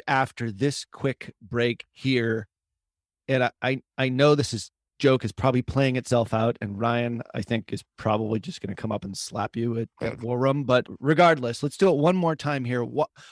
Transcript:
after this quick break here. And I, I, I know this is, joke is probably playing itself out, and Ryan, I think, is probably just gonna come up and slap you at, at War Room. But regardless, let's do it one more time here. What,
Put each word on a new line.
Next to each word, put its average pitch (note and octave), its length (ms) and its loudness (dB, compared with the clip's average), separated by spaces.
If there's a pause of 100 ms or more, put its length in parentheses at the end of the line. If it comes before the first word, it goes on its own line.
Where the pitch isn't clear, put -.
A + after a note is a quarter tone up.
after C3 440 -2
this C3 340 -2
quick - 560 -8
break A#2 500 -2
here. A2+ 560 0 (800)
And C3 180 2
I, A#2 60 0 (120)
I, C3 180 -2 (160)
I C3 120 0
know D3 260 4
this C#3 180 0
is, G#2 160 -8 (300)
joke C3 260 4
is G2+ 60 -4
probably B2+ 320 2
playing C3+ 320 0
itself A#2 400 0
out, A2+ 260 0
and G2+ 180 -6
Ryan, A#2 440 -2 (100)
I A2+ 80 -4
think, A2+ 320 -4
is - 100 -8 (140)
probably A2 420 0
just - 220 -12
gonna G2 140 -8
come A2 160 -6
up G#2 140 -6
and G2 120 -12
slap - 380 -8
you A#2 240 -2
at, A#2 100 -6 (120)
at A#2 200 -6
War A#2+ 160 -4
Room. C3+ 280 0
But B2+ 200 4 (140)
regardless, C#3+ 640 4
let's C#3+ 140 -4
do F#3+ 120 4
it D3 80 4
one E3 180 4
more E3 200 0
time C#3+ 280 -4
here. A#2+ 200 -2
What, B2 260 -2 (220)